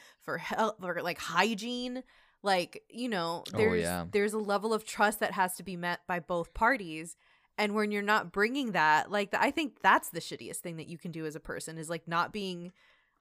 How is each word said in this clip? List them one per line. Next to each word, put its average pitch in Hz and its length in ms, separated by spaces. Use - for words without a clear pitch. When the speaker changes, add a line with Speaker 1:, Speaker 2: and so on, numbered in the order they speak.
Speaker 1:
for 135 160
health, 214 420
for, 175 220
like, 170 160
hygiene. 233 840
Like, 185 460
you 240 220
know, 170 340
Speaker 2:
Oh, - 20
Speaker 1:
there's, 202 260
Speaker 2:
yeah. 85 280
Speaker 1:
there's 208 220
a 220 60
level 202 340
of 214 120
trust 214 360
that 185 140
has 185 220
to 180 60
be 180 140
met 175 300
by 175 140
both 170 340
parties. 175 640
And 208 160
when 208 180
you're 208 80
not 202 320
bringing 226 400
that, 156 380
like, 208 220
th-, - 100
I 254 80
think 294 320
that's 220 260
the 170 120
shittiest - 400
thing 165 180
that - 100
you 170 80
can 170 160
do 160 140
as 156 100
a 151 40
person - 360
is, 160 140
like, 165 180
not 170 240
being 180 400